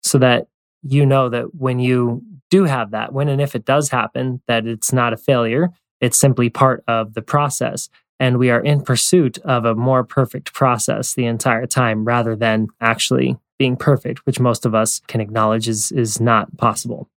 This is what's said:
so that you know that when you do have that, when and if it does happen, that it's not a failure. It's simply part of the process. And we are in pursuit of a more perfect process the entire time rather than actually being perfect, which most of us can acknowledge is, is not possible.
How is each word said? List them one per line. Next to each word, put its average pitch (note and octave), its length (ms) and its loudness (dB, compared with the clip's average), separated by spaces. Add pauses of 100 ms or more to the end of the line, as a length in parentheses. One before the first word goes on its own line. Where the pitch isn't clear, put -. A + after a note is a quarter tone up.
so - 140 0
that B2+ 320 2 (340)
you C#3+ 220 0
know C3+ 240 2
that A#2 260 -6
when C3 240 -4
you B2 440 0 (280)
do F#3+ 140 6
have B2 280 -2
that, A2 200 -6
when C#3+ 160 -2
and C#3 140 0
if C#3 120 -4
it A2+ 120 -6
does C#3 240 0
happen, B2+ 580 -4
that A#2 180 0
it's A#2 240 -6
not A#2+ 220 2
a A2 60 -6
failure. B2+ 500 0 (320)
It's B2 160 0
simply B2 320 4
part C3 400 0
of A2+ 240 -2
the A2 80 -8
process. C3 680 -4 (300)
And B2+ 180 2
we B2 120 4
are A#2+ 100 2
in D3 220 2
pursuit C3+ 560 2
of B2 260 -2
a A2+ 100 2
more B2+ 280 0
perfect - 520 -4
process A#2+ 600 -2
the B2 120 -2
entire A#2 400 -2
time A2 380 0
rather A#2 300 0
than A2 340 0 (120)
actually B2+ 560 0 (220)
being B2+ 180 0
perfect, - 480 0
which B2+ 160 -2
most A#2+ 240 2
of A2 100 0
us A2 340 0
can A#2+ 120 -2
acknowledge A2 480 0
is, G#2+ 240 -4
is A2+ 280 -2
not A2+ 360 2
possible. A#2 640 -4